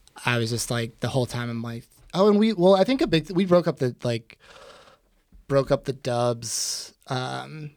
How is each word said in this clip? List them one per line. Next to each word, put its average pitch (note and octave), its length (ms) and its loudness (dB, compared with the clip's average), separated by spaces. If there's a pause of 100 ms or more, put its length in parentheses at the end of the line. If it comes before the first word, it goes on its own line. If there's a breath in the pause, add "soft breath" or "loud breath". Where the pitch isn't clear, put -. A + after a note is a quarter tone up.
(260)
I A#2+ 120 0
was A#2 120 -2
just, A#2 200 -6
like, A#2 300 -6
the B2 80 -4
whole B2 180 0
time, A#2+ 240 -6
I'm A#2 140 -8
like, A#2 220 -12 (280)
oh, F#3+ 160 4
and G#3 80 6
we, A3 140 4
well, F#3 240 6
I F#3+ 80 6
think C4 180 2
a D#4+ 60 2
big, D#3+ 240 0
we F#3+ 140 2
broke F3 240 4
up D#3 100 -4
the, B2 240 -2
like, A#2 340 -6 (1080 loud breath)
broke C#3 240 2
up C#3 140 0
the C#3 80 -4
dubs, A#2+ 1000 -4 (140)
um, C3 680 -8